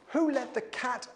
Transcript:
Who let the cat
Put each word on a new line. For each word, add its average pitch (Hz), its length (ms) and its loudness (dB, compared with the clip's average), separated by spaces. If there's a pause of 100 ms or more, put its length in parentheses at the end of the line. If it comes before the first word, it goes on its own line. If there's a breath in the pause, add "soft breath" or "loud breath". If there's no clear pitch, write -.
Who 311 220 4
let 262 240 0
the 214 80 0
cat - 540 -4